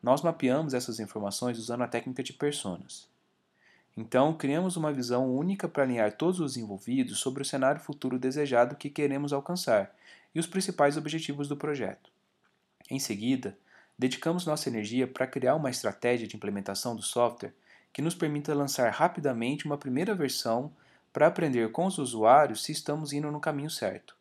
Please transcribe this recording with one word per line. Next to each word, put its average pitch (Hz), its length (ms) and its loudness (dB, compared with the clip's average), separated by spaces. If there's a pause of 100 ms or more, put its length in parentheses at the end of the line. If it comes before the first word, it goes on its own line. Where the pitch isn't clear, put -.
Nós 131 200 4
mapeamos 151 520 2
essas 120 240 -2
informações 110 600 -4
usando 120 240 -2
a 120 60 -2
técnica 127 340 -4
de 120 100 -8
personas. - 760 -6 (880)
Então, 127 360 4
criamos 160 440 0
uma 156 160 0
visão 127 380 0
única 170 380 -2
para 147 140 0
alinhar 120 300 2
todos 180 280 0
os 135 160 -2
envolvidos 117 640 -2
sobre 135 240 -4
o - 40 -4
cenário 139 340 2
futuro 135 380 -4
desejado 131 560 2
que - 140 -10
queremos 143 460 0
alcançar 139 600 0 (400)
e 156 60 -2
os 165 60 -2
principais 170 500 2
objetivos 151 500 -4
do 143 100 -4
projeto. 143 540 -6 (800)
Em 131 80 -4
seguida, 113 580 -2 (420)
dedicamos 165 480 0
nossa 151 240 -2
energia 117 360 0
para 131 200 -2
criar 131 280 2
uma 156 140 0
estratégia 120 580 0
de 101 100 -12
implementação 101 600 -4
do 107 60 -10
software 120 500 0 (400)
que - 80 -8
nos 165 140 0
permita 147 400 -2
lançar 139 360 2
rapidamente 143 760 0
uma 147 100 -2
primeira 143 380 0
versão 131 580 -2 (400)
para 143 140 6
aprender 135 440 2
com 165 140 -2
os 190 140 -2
usuários 120 680 6
se - 80 -6
estamos 151 400 -4
indo 147 180 -2
no 147 80 -6
caminho 147 300 -4
certo. - 520 -6